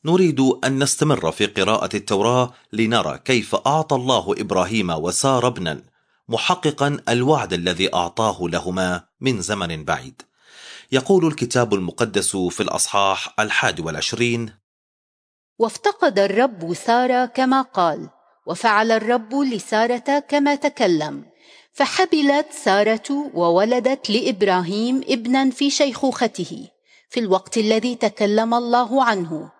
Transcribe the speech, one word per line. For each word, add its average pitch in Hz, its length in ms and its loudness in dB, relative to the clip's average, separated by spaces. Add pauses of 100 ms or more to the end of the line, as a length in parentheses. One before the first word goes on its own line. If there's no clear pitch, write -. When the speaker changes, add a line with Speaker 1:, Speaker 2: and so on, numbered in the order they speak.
Speaker 1:
نريد 165 360 2
أن 131 420 2
نستمر 139 500 0
في 104 140 -2
قراءة 101 500 0
التوراة 117 560 0 (200)
لنرى 107 460 0
كيف 120 360 -2
أعطى 151 420 0
الله 123 420 0
إبراهيم 95 520 0
وسارة 101 560 0
ابنا، 90 360 -4 (460)
محققا 143 680 -2 (100)
الوعد 120 440 2
الذي 87 420 0
أعطاه 90 460 0
لهما 90 640 -4 (160)
من 123 220 -2
زمن 85 420 -6
بعيد. 78 380 -8 (680)
يقول 165 340 4
الكتاب 120 480 0
المقدس 98 640 -2
في 90 260 -2
الأصحاح - 760 -2
الحادي 101 420 -2
والعشرين: 113 680 -4 (1080)
Speaker 2:
وافتقد 226 600 0
الرب 196 560 0
سارة 247 520 2
كما 262 360 0
قال، 170 460 -2 (380)
وفعل 220 460 2
الرب 226 420 0
لسارة 240 840 0
كما 285 360 0
تكلم، 175 720 -2 (480)
فحبلت 302 760 2 (180)
سارة 220 680 2
وولدت 208 760 2
لإبراهيم 196 960 0
ابنا 262 420 2
في 277 200 0
شيخوخته، 240 960 -2 (420)
في 247 100 -4
الوقت 190 380 0
الذي 220 360 0
تكلم 220 600 0
الله 240 500 2
عنه. 170 540 -2